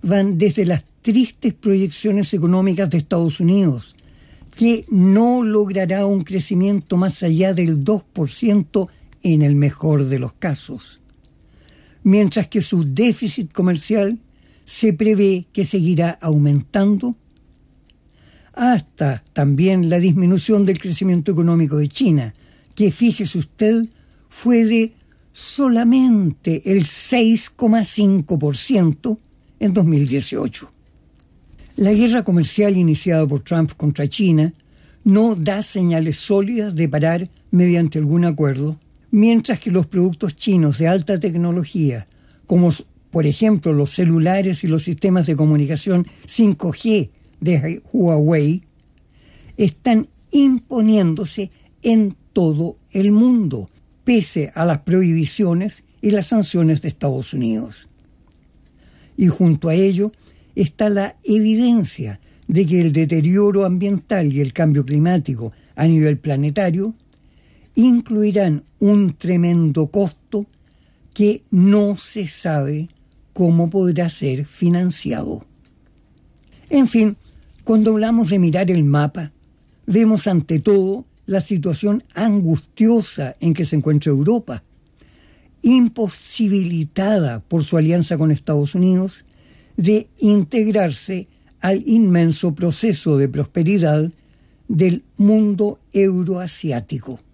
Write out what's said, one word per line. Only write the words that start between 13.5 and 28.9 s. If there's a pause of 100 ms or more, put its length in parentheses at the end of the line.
comercial (460)
se
prevé
que
seguirá
aumentando, (1400)
hasta (100)
también
la
disminución
del
crecimiento
económico
de
China, (400)
que,
fíjese
usted, (420)
fue
de (400)
solamente
el
seis
coma
cinco
por
ciento (400)